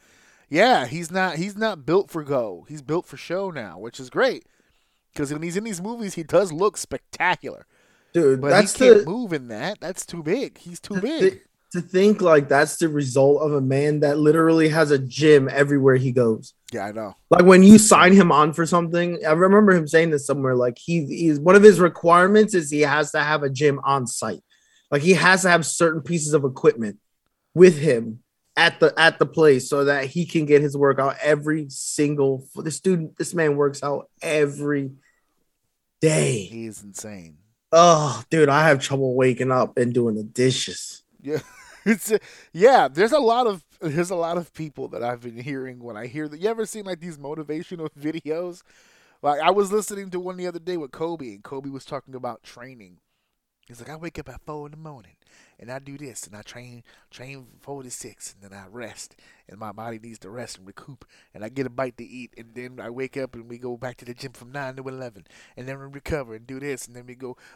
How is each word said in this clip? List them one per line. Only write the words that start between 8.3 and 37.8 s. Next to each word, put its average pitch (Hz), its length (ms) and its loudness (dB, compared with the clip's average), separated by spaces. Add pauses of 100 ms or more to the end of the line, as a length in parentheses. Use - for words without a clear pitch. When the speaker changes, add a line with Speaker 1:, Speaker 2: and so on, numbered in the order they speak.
Speaker 1:
But 139 100 -2
Speaker 2:
that's 196 220 4
Speaker 1:
he 254 120 0
can't 226 140 10
Speaker 2:
the - 120 0
Speaker 1:
move 220 220 -8
in 131 160 -8
that. 131 320 -10
That's 175 240 -12
too 170 180 -14
big. 180 360 -6
He's 175 200 -20
too - 160 -12
Speaker 2:
to 185 60 -2
Speaker 1:
big. 247 320 0
Speaker 2:
thi-, 190 60 -20 (340)
to 180 80 -4
think, 202 400 2
like, 156 260 4
that's 143 300 2
the 170 100 0
result 143 540 2
of 151 100 -2
a 147 80 0
man 139 400 0
that 147 200 0
literally 160 500 4
has 156 220 2
a 143 60 4
gym 135 540 4
everywhere 135 460 2
he 127 160 -2
goes. 117 400 -2 (180)
Speaker 1:
Yeah, 101 140 -8
I 104 80 -10
know. 107 220 -12 (140)
Speaker 2:
Like, 175 140 6
when 185 200 8
you 208 140 12
sign 180 360 6
him 185 180 6
on 151 220 2
for 165 120 -2
something, 170 600 -2
I 156 80 2
remember 190 400 4
him 165 140 2
saying 165 240 2
this 143 140 -2
somewhere, 135 300 -2
like, 123 240 -2
he, 170 260 -4
he's, 156 360 -2
one 175 140 6
of 202 80 8
his 196 180 10
requirements 180 720 4
is 151 180 -2
he 151 100 -2
has 147 300 0
to 156 100 -2
have 147 220 -2
a 139 60 -2
gym 139 340 0
on 135 240 -2
site. 110 360 -8 (460)
Like, 143 120 -2
he 170 120 2
has 175 280 4
to 185 80 0
have 170 160 4
certain 160 360 0
pieces 151 320 -4
of 143 120 2
equipment 117 540 -2 (540)
with 175 240 6
him 117 420 -2 (360)
at 165 240 2
the, 156 180 4
at 160 220 4
the 156 60 2
place 143 440 4
so 143 160 0
that 139 200 0
he 165 200 -6
can 165 200 -4
get 143 160 6
his 143 160 -4
workout 139 440 0
every 151 480 -2
single 135 840 -4
f-, 139 80 -12
this 151 160 -10
dude, 170 380 -2
this - 160 -8
man 156 240 0
works 143 260 -2
out 143 260 -8 (120)
every 143 720 -4 (1080)
day. 147 440 0
Speaker 1:
He 113 200 -14
is 104 180 -16
insane. 95 540 -18 (360)
Speaker 2:
Oh, 156 560 4